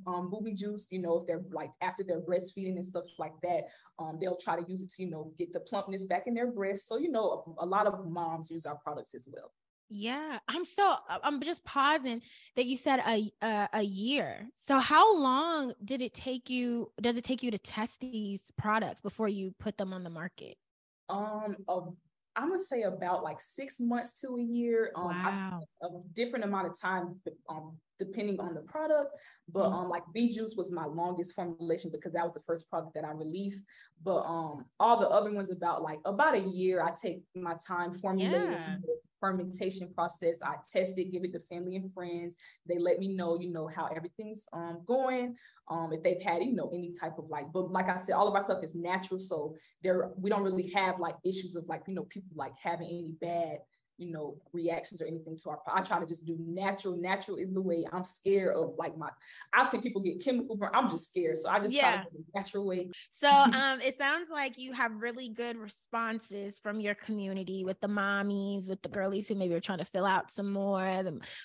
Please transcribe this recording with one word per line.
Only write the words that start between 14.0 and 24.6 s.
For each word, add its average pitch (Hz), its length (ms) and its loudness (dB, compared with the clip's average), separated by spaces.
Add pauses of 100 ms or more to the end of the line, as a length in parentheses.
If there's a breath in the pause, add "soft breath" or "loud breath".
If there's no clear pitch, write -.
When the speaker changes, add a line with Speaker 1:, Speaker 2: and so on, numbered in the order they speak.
Speaker 2:
So 269 220 4
how 330 400 10
long 285 560 4 (100)
did 254 160 -2
it 247 140 -2
take 254 340 -4
you, 247 520 0
does 233 180 2
it 240 60 -4
take 254 180 0
you 247 80 0
to 208 80 -2
test - 420 -4
these 214 420 -4 (140)
products 214 460 0
before 214 260 0
you 190 240 -2
put - 240 -6
them 190 160 -4
on 185 100 -8
the 170 80 -8
market? 170 460 -10 (520)
Speaker 1:
Um, 214 480 -2 (120)
a, 185 120 0 (540)
I'm 262 140 0
gonna 370 100 2
say 269 240 0
about, 180 400 0
like, 156 180 -6
six - 400 -10
months 240 420 0
to 254 160 -6
a 240 40 -2
year. 233 520 2